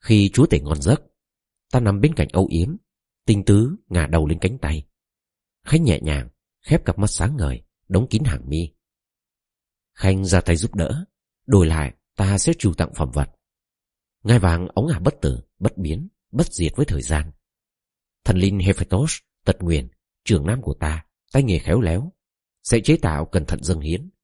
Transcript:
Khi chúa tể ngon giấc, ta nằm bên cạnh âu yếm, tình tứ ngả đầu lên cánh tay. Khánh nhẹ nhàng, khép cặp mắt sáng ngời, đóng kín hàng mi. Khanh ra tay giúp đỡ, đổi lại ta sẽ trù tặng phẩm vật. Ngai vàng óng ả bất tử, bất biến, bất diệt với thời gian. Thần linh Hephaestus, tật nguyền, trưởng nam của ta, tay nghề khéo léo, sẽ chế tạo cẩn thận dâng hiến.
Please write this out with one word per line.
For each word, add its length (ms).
Khi 280
chúa 140
tể 140
ngon 220
giấc, 200
ta 80
nằm 200
bên 140
cạnh 180
âu 180
yếm, 260
tình 180
tứ 320
ngả 180
đầu 200
lên 120
cánh 200
tay. 280
Khánh 180
nhẹ 180
nhàng, 260
khép 220
cặp 140
mắt 80
sáng 300
ngời, 260
đóng 220
kín 140
hàng 240
mi. 260
Khanh 300
ra 160
tay 160
giúp 180
đỡ, 300
đổi 200
lại 280
ta 220
sẽ 200
trù 160
tặng 200
phẩm 160
vật. 200
Ngai 160
vàng 300
óng 180
ả 120
bất 220
tử, 200
bất 200
biến, 300
bất 220
diệt 240
với 100
thời 160
gian. 300
Thần 120
linh 220
Hephaestus, 600
tật 160
nguyền, 280
trưởng 220
nam 160
của 180
ta, 260
tay 100
nghề 160
khéo 220
léo, 320
sẽ 220
chế 180
tạo 240
cẩn 200
thận 160
dâng 180
hiến. 300